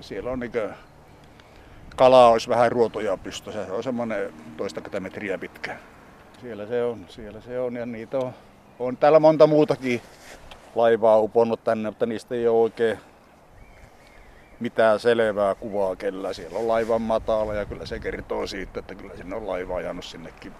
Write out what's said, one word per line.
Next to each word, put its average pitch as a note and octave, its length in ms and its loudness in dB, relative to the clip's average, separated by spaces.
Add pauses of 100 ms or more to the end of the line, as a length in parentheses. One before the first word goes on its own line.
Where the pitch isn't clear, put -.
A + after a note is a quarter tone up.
siellä G#2+ 300 -10
on B2+ 100 -6
niinkö A2+ 300 -6 (1300)
kalaa B2+ 340 8
olisi A#2 180 2
vähän A#2 240 2
ruotoja G#2+ 440 0
pystyssä. G2 500 -12
Se F#2 60 -10
on A2 100 -6
semmoinen A2+ 500 -6 (240)
toistakymmentä G2+ 440 -10
metriä F#2+ 380 -8
pitkä. - 380 -12 (640)
Siellä G#2 260 -12
se A#2+ 180 -2
on, A2 240 -6
siellä G#2+ 320 -16
se B2 200 -10
on B2 160 -6
ja A#2+ 100 -8
niitä A2+ 320 -8
on, B2+ 140 -4 (460)
on B2+ 180 -4
täällä D#3 240 6
monta D#3 260 8
muutakin C#3 540 2 (760)
laivaa A2+ 460 6
uponnut A2+ 440 2
tänne, A2 260 -2
mutta A2+ 160 -2
niistä A2+ 280 -6
ei A#2 140 0
ole A2+ 140 4
oikein A2+ 360 0 (1600)
mitään A2+ 400 2
selvää G#2+ 540 2
kuvaa G2 420 -4
kellä. F#2+ 360 -6
Siellä F2 260 -10
on A2+ 100 -2
laivan A2+ 340 0
matala G#2+ 520 -2
ja G#2 100 -4
kyllä F#2 220 -12
se A2+ 120 -10
kertoo G2+ 480 -8
siitä, G2 340 -12
että F#2+ 140 -16
kyllä F#2 220 -16
sinne F2+ 200 -12
on A2 100 -10
laiva F2+ 300 -6
ajanut F2 280 -8
sinnekin E2 560 -18